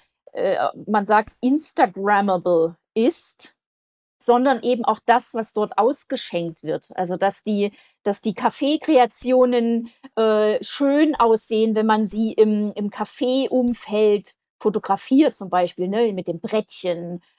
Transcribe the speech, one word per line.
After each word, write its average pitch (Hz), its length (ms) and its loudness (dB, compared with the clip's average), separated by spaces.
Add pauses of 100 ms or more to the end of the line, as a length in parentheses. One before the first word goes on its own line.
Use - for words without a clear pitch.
(320)
äh, 185 240 -2 (300)
man 208 200 0
sagt, 214 340 0
Instagrammable 196 1400 0 (180)
ist, - 640 -4 (640)
sondern 247 440 2
eben 240 220 0
auch 214 200 -2
das, 240 300 2
was 220 180 -8
dort 208 260 -4
ausgeschenkt 202 840 -4
wird. 156 320 -8
Also, 180 220 -4
dass 196 260 -2
die, 202 300 -2 (320)
dass 202 160 -2
die 208 140 -4
Kaffeekreationen, 247 1600 0 (260)
äh, 214 460 2
schön 285 540 2
aussehen, 220 580 2
wenn 214 120 0
man 220 200 2
sie 220 260 -2
im, 208 420 2
im 208 160 -4
Café-Umfeld 226 1400 0 (260)
fotografiert, 214 720 2
zum 190 160 -12
Beispiel, 180 380 0
ne, 220 240 0
mit 185 160 -6
dem 170 100 -4
Brettchen, 175 840 -6 (180)